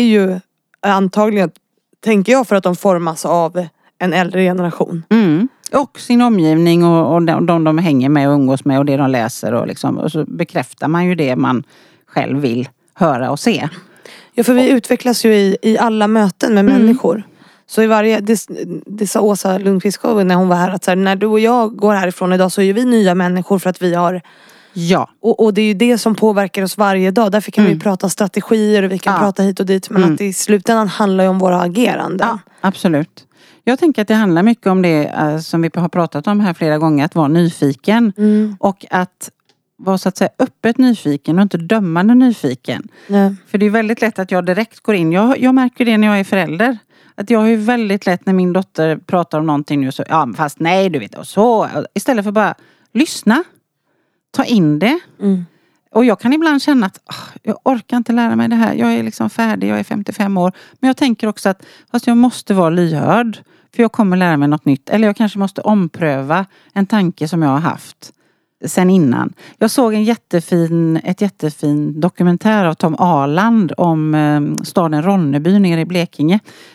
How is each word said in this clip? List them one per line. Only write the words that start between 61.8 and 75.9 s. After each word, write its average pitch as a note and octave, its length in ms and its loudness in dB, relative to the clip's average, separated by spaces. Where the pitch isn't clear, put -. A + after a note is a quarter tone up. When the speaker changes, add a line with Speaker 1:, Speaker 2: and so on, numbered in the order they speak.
Speaker 2:
fast A#3+ 140 -4
jag A#3 100 2
måste A#3+ 380 0
vara F3 160 2
lyhörd. F3 680 0
För A#3 60 2
jag A3+ 100 2
kommer F#3+ 240 0
lära F3+ 200 2
mig C#3+ 120 2
något D3+ 160 -2
nytt. C#3 260 -2
Eller G#3+ 180 2
jag G3+ 80 -2
kanske G#3 220 -2
måste G3 220 -4
ompröva E3+ 880 -2
en G3 140 -2
tanke F3+ 420 -2
som E3 140 -2
jag D3+ 80 2
har C3+ 80 0
haft - 540 -8
sen F#3 240 2
innan. C3+ 420 2
Jag A3 120 0
såg A3+ 240 0
en G#3+ 100 0
jättefin, E3+ 1000 0
ett F#3 160 -4
jättefin D3+ 800 -4
dokumentär F3+ 640 0
av D#3 100 0
Tom D#3+ 240 -2
Aland F3 800 2
om, D#3 380 0
eh, D3+ 500 0
staden D#3 380 -2
Ronneby E3+ 560 2
nere E3+ 220 2
i D#3+ 40 -2
Blekinge. E3+ 560 -2